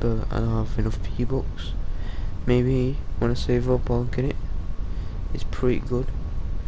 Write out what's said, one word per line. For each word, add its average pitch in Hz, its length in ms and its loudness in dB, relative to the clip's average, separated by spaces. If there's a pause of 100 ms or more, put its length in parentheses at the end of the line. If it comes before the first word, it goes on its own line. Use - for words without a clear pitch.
but 113 320 0
I 110 80 0
don't 113 260 0
have - 100 -2
enough 110 280 0
P-Bucks. - 720 -2 (680)
Maybe 127 520 2 (240)
when 120 100 4
I 120 40 4
save 123 360 2
up, 123 180 2
I'll 120 140 2
get 123 220 0
it. - 120 0 (960)
It's - 120 0
pretty - 340 2
good. 127 300 0 (600)